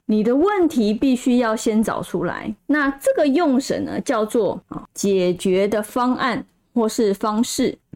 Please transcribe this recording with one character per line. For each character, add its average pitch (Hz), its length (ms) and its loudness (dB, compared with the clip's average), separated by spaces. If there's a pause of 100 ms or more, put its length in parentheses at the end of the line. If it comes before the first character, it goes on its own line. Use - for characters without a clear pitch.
你 214 180 2
的 240 100 2
问 370 320 2
题 220 260 0
必 262 220 2
须 247 240 2
要 226 160 2
先 226 260 0
找 202 220 -2
出 180 220 -4
来。 165 280 -6 (140)
那 285 240 2
这 539 240 0
个 302 140 2
用 277 320 4
神 - 240 -4
呢， 80 160 -6
叫 220 240 -2
做， 214 420 0
啊， - 160 -12 (100)
解 190 400 2
决 190 360 2
的 214 140 -2
方 247 320 -2
案 - 300 -4 (280)
或 220 160 0
是 214 240 0
方 214 300 -2
式 - 340 -2 (200)